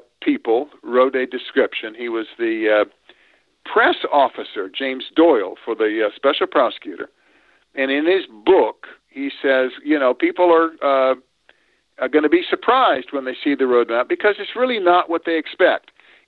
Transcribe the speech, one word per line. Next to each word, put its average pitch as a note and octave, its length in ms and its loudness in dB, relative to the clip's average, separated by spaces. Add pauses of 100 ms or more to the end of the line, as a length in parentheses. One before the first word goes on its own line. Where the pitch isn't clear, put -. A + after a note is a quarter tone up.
(220)
people C3 460 -2 (140)
wrote B2+ 340 0
a C3 100 -4
description. A#2 680 -4
He A#2+ 140 -10
was A2+ 180 -6 (120)
the, A2 440 0
uh, - 20 -2 (840)
press C4 260 2 (160)
officer, A2+ 580 -2
James C3 340 -8 (120)
Doyle, C3 480 4
for A#2 100 -6
the, G#2+ 320 0
uh, G2+ 80 -6
special D3+ 320 0
prosecutor. - 640 -4 (680)
And C3+ 160 -4
in D3 160 -2
his F#3 200 0 (180)
book, D#3 420 2 (220)
he C#3 220 -8 (120)
says, C3 300 0 (120)
you D3 140 0
know, B2+ 160 2
people F3 380 2
are, E3 180 4 (120)
uh, C3+ 320 2 (840)
are - 80 -2
gonna D3+ 200 2
be E3+ 140 2
surprised G#3+ 720 0
when C3+ 120 -6
they C3 200 -8
see C#3+ 100 0
the C3 100 -2
roadmap A#2+ 440 2
because G4+ 300 0
it's G4+ 180 -12
really A#4 240 0
not F3 280 2
what E3 160 -4
they E3 120 -2
expect. - 560 -2 (360)